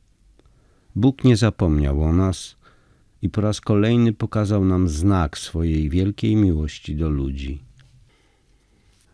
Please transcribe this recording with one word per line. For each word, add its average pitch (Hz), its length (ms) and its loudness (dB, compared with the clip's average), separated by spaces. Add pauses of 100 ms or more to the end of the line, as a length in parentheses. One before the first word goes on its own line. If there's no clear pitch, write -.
(960)
Bóg 127 280 2
nie 127 120 6
zapomniał 76 680 0
o 80 100 2
nas 92 440 -2 (640)
i 98 60 -2
po 104 120 -6
raz 104 200 -2
kolejny 113 520 2
pokazał 104 520 -2
nam 92 240 2
znak 85 500 0
swojej 80 500 -2
wielkiej 101 480 -2
miłości 78 600 -2
do 78 140 -2
ludzi. 69 520 -6 (1500)